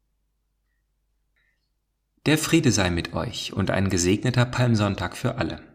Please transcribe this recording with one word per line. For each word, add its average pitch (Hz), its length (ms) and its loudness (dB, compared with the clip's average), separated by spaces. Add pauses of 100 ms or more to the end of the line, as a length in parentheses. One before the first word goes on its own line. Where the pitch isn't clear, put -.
(2250)
Der 147 100 4
Friede 156 340 2
sei 92 200 2
mit 82 240 -4
euch - 400 -6
und 92 160 0
ein 95 180 0
gesegneter 95 560 2
Palmsonntag 107 720 0
für 123 220 -4
alle. 80 240 -4 (120)